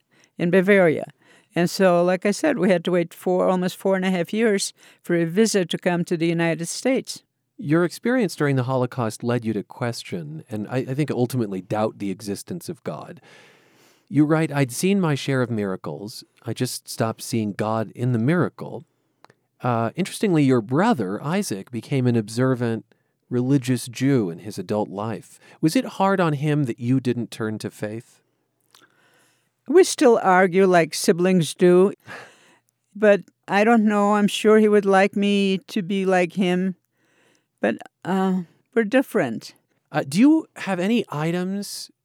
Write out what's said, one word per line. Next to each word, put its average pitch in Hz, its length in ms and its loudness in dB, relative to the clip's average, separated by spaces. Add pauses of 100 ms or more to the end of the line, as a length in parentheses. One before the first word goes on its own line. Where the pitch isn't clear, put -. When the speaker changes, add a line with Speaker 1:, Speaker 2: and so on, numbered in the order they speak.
(360)
Speaker 1:
in 175 140 -2
Bavaria. 180 640 2 (420)
And 170 160 0
so, 175 340 2
like 185 220 -2
I 208 40 2
said, 294 280 -2
we 180 100 0
had 175 160 2
to 180 60 -2
wait 175 240 -2
four, 180 340 0
almost 185 300 -2
four 190 180 -2
and 185 80 -4
a 190 60 0
half 175 240 -4
years 214 400 0 (260)
for 175 160 -2
a 170 80 2
visa 196 400 2
to 170 140 -4
come 175 260 -2
to 175 140 -4
the 165 80 -2
United 170 400 -2
States. - 560 -4 (340)
Speaker 2:
Your 170 300 0
experience 233 500 -2
during 143 200 2
the 127 80 0
Holocaust 123 600 -4
led 120 220 -2
you 110 80 -2
to 98 80 -2
question, - 880 -8
and 107 180 -8
I, 127 100 -6
I 131 160 -4
think 139 160 -2
ultimately 113 520 -2
doubt, 107 380 -4
the 98 100 -4
existence 98 580 -8
of - 160 -14
God. 87 380 -12 (920)
You 147 120 4
write, 156 260 2
"I'd 139 220 0
seen 196 280 0
my 156 140 0
share 131 260 -2
of 120 100 -2
miracles. 98 720 -6 (200)
I 113 80 -8
just - 360 -6
stopped 113 340 -4
seeing 107 300 -4
God 107 420 -4
in 123 160 -2
the 120 80 0
miracle." 123 680 -2 (760)
Uh, 117 340 -2
interestingly, 175 480 0
your 131 180 4
brother, 120 640 -2
Isaac, 143 480 -6
became 123 380 -2
an 117 80 2
observant 117 680 -2 (440)
religious 127 580 0
Jew 127 420 0
in 82 120 -10
his 98 180 -12
adult 104 300 -4
life. 101 500 -8 (220)
Was 160 160 2
it 254 80 0
hard 196 340 0
on 165 140 2
him 147 320 0
that 117 160 -6
you 123 180 2
didn't 120 320 -2
turn 110 280 -6
to 101 120 -8
faith? - 500 -12 (1500)
Speaker 1:
We 339 160 8
still 240 360 4
argue 185 460 4
like 170 260 4
siblings 180 640 2
do, 180 380 6 (1040)
but 202 240 4 (260)
I 196 160 2
don't 226 220 4
know. 208 300 2
I'm 208 120 2
sure 214 320 4
he 214 80 6
would 208 200 4
like 196 280 4
me 202 440 2 (100)
to 214 140 -4
be 190 220 -2
like 180 280 2
him, 180 420 0 (840)
but, - 160 -2 (280)
uh, 185 380 0 (320)
we're 226 80 2
different. 190 720 -2 (380)
Speaker 2:
Uh, 147 160 -2
do 151 100 -2
you 302 280 4 (100)
have 190 240 -6
any 220 300 0
items 180 840 -6 (120)